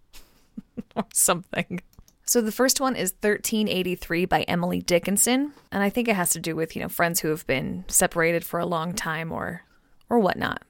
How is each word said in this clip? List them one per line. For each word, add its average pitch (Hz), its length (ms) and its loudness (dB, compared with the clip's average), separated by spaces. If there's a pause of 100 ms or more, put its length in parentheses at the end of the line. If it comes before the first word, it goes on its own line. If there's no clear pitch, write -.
(440)
<laughs> - 520 -16
or 262 180 -2
something. - 680 0 (460)
So 240 160 4
the 214 100 0
first 254 300 2
one 262 140 0
is 185 160 -2
thirteen 214 560 0
eighty-three 180 580 0
by 165 180 2
Emily 180 380 -2
Dickinson. 240 720 2 (180)
And 202 120 0
I 196 80 2
think 233 160 0
it 220 80 2
has 175 160 0
to 170 80 -2
do 160 160 -4
with, 160 200 -4
you - 60 -6
know, 160 80 -6
friends 170 300 0
who 165 80 -2
have 156 180 -2
been 147 420 -2
separated 170 560 2
for - 160 -4
a 175 60 0
long 175 280 -2
time 165 380 -4
or - 300 -6 (480)
or 240 100 6
whatnot, - 500 0